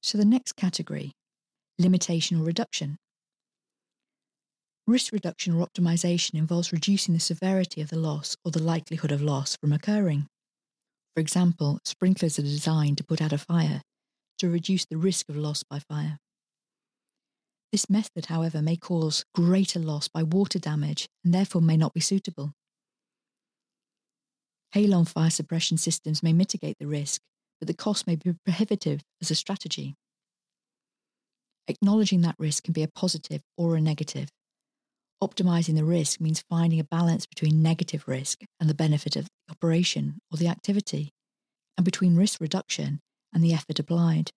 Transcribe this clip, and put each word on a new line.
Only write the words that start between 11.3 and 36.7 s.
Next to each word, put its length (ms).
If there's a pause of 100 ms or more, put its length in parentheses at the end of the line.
sprinklers 540
are 40
designed 560
to 60
put 180
out 100
a 60
fire 420 (580)
to 120
reduce 340
the 140
risk 320
of 60
loss 260
by 160
fire. 400 (1500)
This 160
method, 380
however, 340
may 160
cause 480 (100)
greater 460
loss 260
by 160
water 360
damage 500 (160)
and 80
therefore 300
may 140
not 180
be 60
suitable. 520 (2250)
Hail 220
on 120
fire 240
suppression 480
systems 440
may 100
mitigate 460
the 80
risk, 340 (380)
but 100
the 60
cost 320
may 100
be 180 (100)
prohibitive 560 (220)
as 80
a 40
strategy. 600 (1700)
Acknowledging 540
that 180
risk 260
can 80
be 100
a 60
positive 520 (160)
or 200
a 40
negative. 480 (920)
Optimizing 520
the 100
risk 360
means 300
finding 280